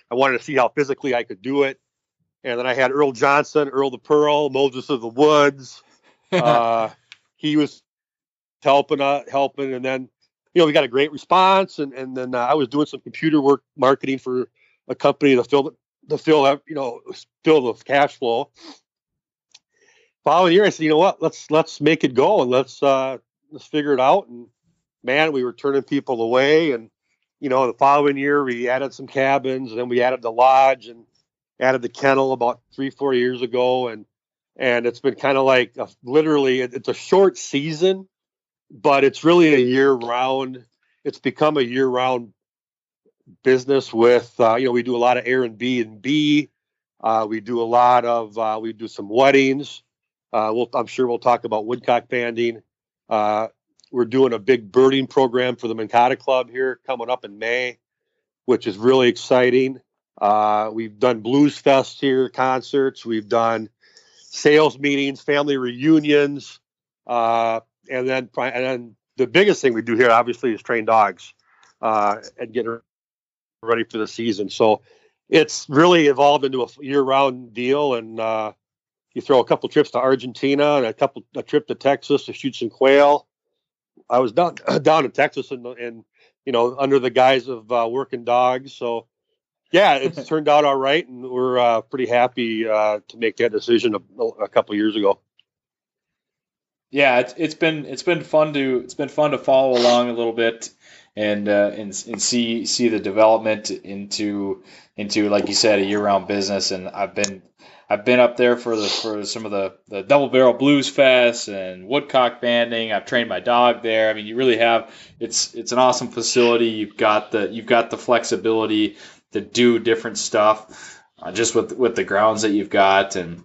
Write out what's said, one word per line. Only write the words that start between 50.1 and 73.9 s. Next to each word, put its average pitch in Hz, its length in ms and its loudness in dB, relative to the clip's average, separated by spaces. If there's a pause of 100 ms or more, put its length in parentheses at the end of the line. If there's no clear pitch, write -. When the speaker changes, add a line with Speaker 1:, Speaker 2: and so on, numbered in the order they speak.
Speaker 1:
Uh, 107 180 -2
we'll, 117 220 -2
I'm 120 120 -4
sure 127 200 -2
we'll 117 140 -6
talk 120 240 0
about 110 220 -6
woodcock 120 420 -2
banding. 120 540 -6 (460)
Uh, 107 400 -2 (440)
we're 123 120 -2
doing 127 280 0
a 110 80 -4
big 110 320 -2
birding 135 340 4
program 127 480 0
for 117 140 -10
the 110 80 -6
Mankata 120 420 0
Club 127 320 -2
here 131 360 -6
coming 120 220 -8
up 123 160 -6
in 104 140 -18
May, 120 400 -6 (640)
which 127 220 0
is 98 100 -4
really 123 320 4
exciting. 127 720 0 (400)
Uh, 107 520 0
we've 110 260 -10
done 120 220 0
Blues 139 360 2
Fest 135 440 0
here, 131 280 0
concerts. 131 800 -2
We've 110 220 -6
done 113 400 0 (480)
sales 151 600 2
meetings, 139 440 -2
family 143 360 -2
reunions. 143 1000 0 (480)
Uh, 113 540 0 (280)
and 127 200 -4
then, 131 180 -4
pri-, 131 220 -6
and 123 160 -6
then 123 320 -8 (200)
the 123 120 0
biggest 180 340 2
thing 127 100 2
we 113 100 -4
do 113 120 -4
here, 120 160 4
obviously, 117 420 2
is 101 100 -10
train 117 220 -4
dogs, 107 480 0 (480)
uh, 107 360 -2 (220)
and 117 140 -14
get 113 140 -4 (960)
ready 113 220 -2
for 113 140 -8